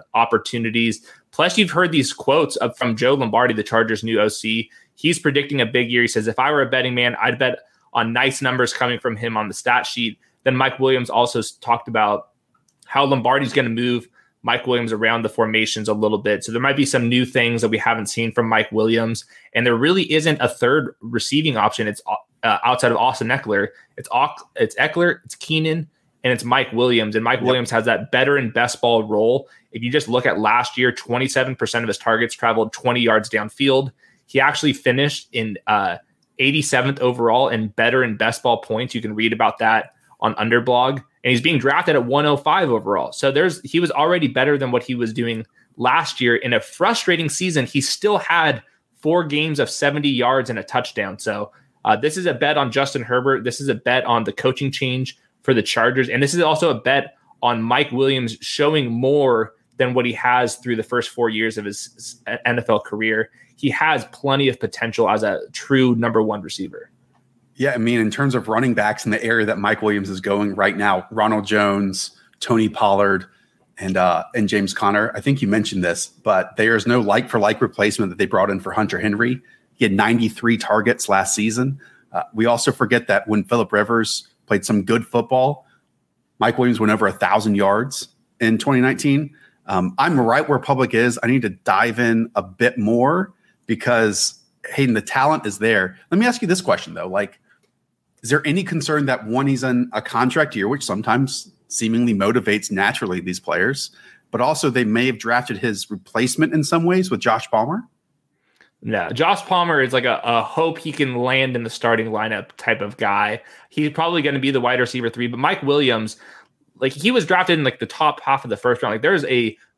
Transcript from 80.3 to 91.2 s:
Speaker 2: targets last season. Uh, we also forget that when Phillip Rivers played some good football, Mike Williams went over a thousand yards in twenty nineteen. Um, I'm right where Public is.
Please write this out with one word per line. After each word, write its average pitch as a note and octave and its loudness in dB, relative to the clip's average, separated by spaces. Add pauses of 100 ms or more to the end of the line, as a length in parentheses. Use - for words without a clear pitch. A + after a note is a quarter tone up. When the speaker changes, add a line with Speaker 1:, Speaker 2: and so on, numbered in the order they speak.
Speaker 2:
targets A2 0
last G2 2
season. A#2+ -2 (320)
Uh, F2+ -4 (100)
we A2 0
also A#2+ 2
forget A#2 0
that G#2 0
when G#2+ 0
Phillip A2+ 0
Rivers G#2+ 0 (200)
played G2+ 0
some G#2 0
good A2+ 0
football, C3 0 (720)
Mike A#2 0
Williams B2 2
went G#2+ 2
over G#2+ 2
a G2 2
thousand G#2 2
yards G2+ 0 (320)
in A2+ 2
twenty B2+ 2
nineteen. C#3 0 (320)
Um, F#2 0
I'm D3+ 2
right B2+ 2
where C#3+ 2
Public C3 0
is. A#2+ 2